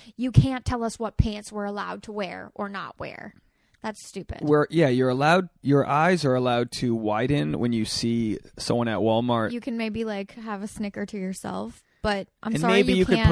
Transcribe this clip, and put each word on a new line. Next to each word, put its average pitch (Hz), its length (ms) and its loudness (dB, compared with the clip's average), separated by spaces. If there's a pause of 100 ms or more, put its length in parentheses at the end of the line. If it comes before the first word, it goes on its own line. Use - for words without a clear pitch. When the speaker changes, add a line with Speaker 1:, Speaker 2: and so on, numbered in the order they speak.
(160)
Speaker 1:
You 247 160 -4
can't 254 340 4
tell 240 180 -2
us 226 140 -6
what 220 180 -6
pants 208 340 -2
we're 208 140 -6
allowed 202 400 -8
to 220 80 -14
wear 185 420 -8
or 202 140 -6
not 190 300 -12
wear. - 360 -12 (480)
That's 220 240 -10
stupid. - 360 -12
Speaker 2:
We're, 147 280 4
yeah, 156 180 4
you're 127 220 2
allowed, 160 380 2 (140)
your 139 240 4
eyes 156 400 2
are 127 80 4
allowed 123 380 0
to 120 220 0
widen 123 640 0
when 120 160 0
you 110 120 0
see 117 520 -2 (200)
someone 117 300 0
at 107 100 -2
Walmart. 113 540 2
Speaker 1:
You 240 80 -6
can 226 180 -6
maybe, 220 260 -4
like, 202 320 -8
have 220 260 -10
a 220 40 -8
snicker 202 400 -8
to 208 120 -8
yourself, 190 640 -8 (200)
but 202 260 -2 (140)
I'm 220 100 -4
Speaker 2:
And 151 100 0
Speaker 1:
sorry, - 120 4
Speaker 2:
maybe - 180 6
Speaker 1:
you 185 80 4
Speaker 2:
you 185 60 4
Speaker 1:
can't. 180 220 4
Speaker 2:
could - 40 -